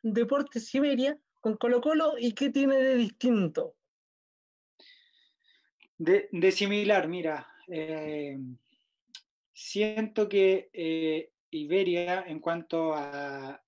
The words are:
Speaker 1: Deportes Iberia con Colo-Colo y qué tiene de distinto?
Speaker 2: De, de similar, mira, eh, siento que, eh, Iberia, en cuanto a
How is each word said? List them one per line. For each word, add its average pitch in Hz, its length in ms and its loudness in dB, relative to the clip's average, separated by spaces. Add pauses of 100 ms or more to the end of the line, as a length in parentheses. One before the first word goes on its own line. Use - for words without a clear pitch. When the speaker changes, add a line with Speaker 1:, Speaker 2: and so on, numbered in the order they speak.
Speaker 1:
Deportes 233 720 -2
Iberia 277 420 2 (220)
con 220 160 -2
Colo-Colo 294 640 2
y 233 140 0
qué 277 160 0
tiene 269 260 2
de 262 200 4
distinto? 226 800 0 (2250)
Speaker 2:
De, 180 340 4
de 185 200 4
similar, 202 560 2
mira, 160 400 -4 (200)
eh, 156 680 -8 (1160)
siento 214 760 -2
que, 190 460 4
eh, 160 580 -2 (200)
Iberia, 175 760 -2
en 156 140 -10
cuanto 165 520 -4
a 143 760 -8